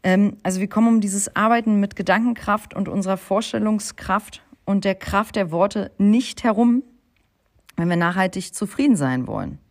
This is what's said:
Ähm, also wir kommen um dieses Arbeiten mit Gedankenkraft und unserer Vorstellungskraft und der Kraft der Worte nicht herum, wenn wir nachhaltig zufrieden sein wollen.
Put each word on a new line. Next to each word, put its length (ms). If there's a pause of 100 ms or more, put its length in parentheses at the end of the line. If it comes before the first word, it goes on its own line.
Ähm, 400
also 160
wir 80
kommen 200
um 140
dieses 340
Arbeiten 440
mit 160
Gedankenkraft 760
und 160
unserer 280
Vorstellungskraft 1300 (220)
und 200
der 100
Kraft 400
der 160
Worte 460
nicht 460
herum, 400 (920)
wenn 140
wir 80
nachhaltig 560
zufrieden 420
sein 320
wollen. 320 (120)